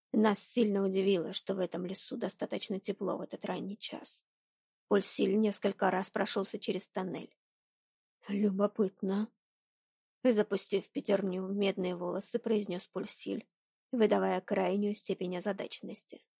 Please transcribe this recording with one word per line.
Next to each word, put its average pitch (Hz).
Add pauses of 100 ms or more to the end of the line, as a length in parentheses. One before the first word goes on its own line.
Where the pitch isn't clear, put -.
(140)
Нас 214
сильно 208
удивило, 190
что -
в 190
этом 180
лесу -
достаточно 196
тепло 190
в -
этот -
ранний 190
час. - (640)
Пульсиль 202
несколько 202
раз 185
прошёлся 202
через 196
тоннель. - (880)
«Любопытно», 202 (920)
запустив 208
пятерню 190
в 196
медные 190
волосы, 180
произнёс 208
Пульсиль, - (460)
выдавая 190
крайнюю 202
степень 185
озадаченности. - (160)